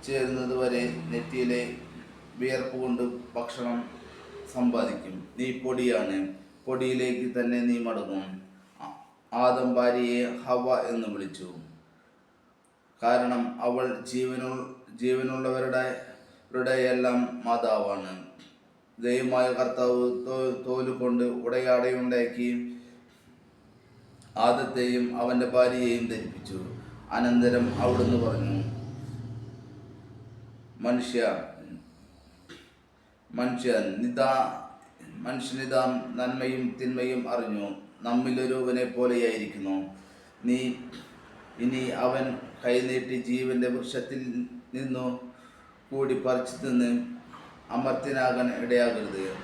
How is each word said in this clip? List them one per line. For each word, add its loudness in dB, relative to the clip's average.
ചേരുന്നത് -2
വരെ 0
നെറ്റിയിലെ -2
വിയർപ്പ് -2
കൊണ്ട് 0
ഭക്ഷണം -4
സമ്പാദിക്കും. 0
നീ -2
പൊടിയാണ്, 0
പൊടിയിലേക്ക് 0
തന്നെ 2
നീ 2
മടങ്ങും. -4
ആ-, -16
ആദം 4
ഭാര്യയെ 4
ഹവ്വ 0
എന്ന് -2
വിളിച്ചു, -10
കാരണം 2
അവൾ 0
ജീവനു-, -6
ജീവനുള്ളവരുടെ, 0
വരുടെ 2
എല്ലാം 4
മാതാവാണ്. 2
ദൈവമായ 4
കർത്താവ് 2
തോ-, -2
തോലുകൊണ്ട് 0
ഉടയാടയുണ്ടാക്കി 2
ആദത്തെയും 2
അവന്റെ 2
ഭാര്യയെയും 4
ധരിപ്പിച്ചു. -8
അനന്തരം 4
അവിടുന്ന് 4
പറഞ്ഞു, 0
"മനുഷ്യ, 0
മനുഷ്യൻ 0
നിതാ, 2
മനുഷ്യനിതാ 0
നന്മയും -2
തിന്മയും -2
അറിഞ്ഞു, -2
നമ്മിലൊരുവനെ 2
പോലെയായിരിക്കുന്നു. 0
നീ 0
ഇനി 0
അവൻ 0
കൈനീട്ടി 0
ജീവന്റെ 2
വൃക്ഷത്തിൽ -4
നിന്നു -4
കൂടി 0
പറിച്ചു -2
തിന്ന് 4
അമർത്യനാകാൻ 0
ഇടയാകരുത്." 2